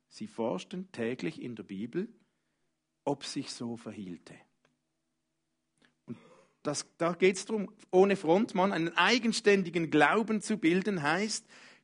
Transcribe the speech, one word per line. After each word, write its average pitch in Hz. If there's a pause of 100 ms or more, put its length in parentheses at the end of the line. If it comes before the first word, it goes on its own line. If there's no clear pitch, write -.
Sie -
forschten 185
täglich 127
in 123
der 104
Bibel, 107 (960)
ob 143
sich -
so 120
verhielte. 98 (1700)
Und 120 (440)
das, 147 (120)
da 170
geht's 190
drum, 214 (180)
ohne 190
Frontmann 196
einen 165
eigenständigen 196
Glauben 190
zu 214
bilden, 185
heißt, 180 (380)